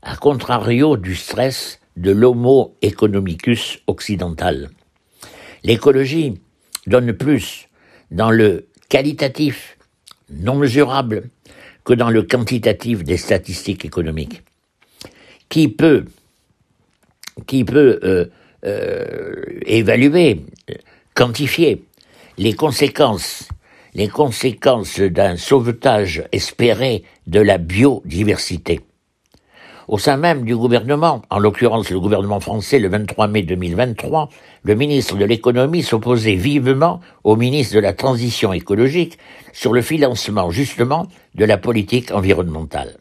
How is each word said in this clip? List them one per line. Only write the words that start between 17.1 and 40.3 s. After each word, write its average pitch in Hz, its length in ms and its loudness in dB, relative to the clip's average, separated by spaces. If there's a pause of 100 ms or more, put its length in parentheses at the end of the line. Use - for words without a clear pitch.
qui 131 160 0
peut, 123 400 4
euh, 92 220 2 (400)
euh, 90 800 -8 (220)
évaluer, 120 800 4 (680)
quantifier 127 680 0 (540)
les 107 160 0
conséquences, 135 960 0 (480)
les 101 140 -2
conséquences 123 880 0
d'un 92 380 2
sauvetage 113 960 0
espéré 117 720 -2 (220)
de 87 140 2
la 101 180 4
biodiversité ? 90 1200 0 (1040)
Au 104 120 -2
sein 139 180 0
même 147 280 0
du 120 120 0
gouvernement, 123 720 0
en 98 80 0
l'occurrence 107 540 2
le 92 80 -2
gouvernement 101 400 0
français 107 400 0
le 98 100 0
vingt-trois 107 380 -2
mai 104 160 -2
deux 87 100 -4
mille 90 220 -4
vingt-trois, 127 540 -4 (340)
le 104 100 2
ministre 139 420 0
de 101 100 0
l'économie 123 580 0
s'opposait 113 500 0
vivement 139 680 0 (220)
au 107 120 4
ministre 120 400 0
de 107 40 6
la 98 140 0
transition 117 580 -2
écologique 135 680 -2 (340)
sur - 200 -2
le 120 100 2
financement 117 640 0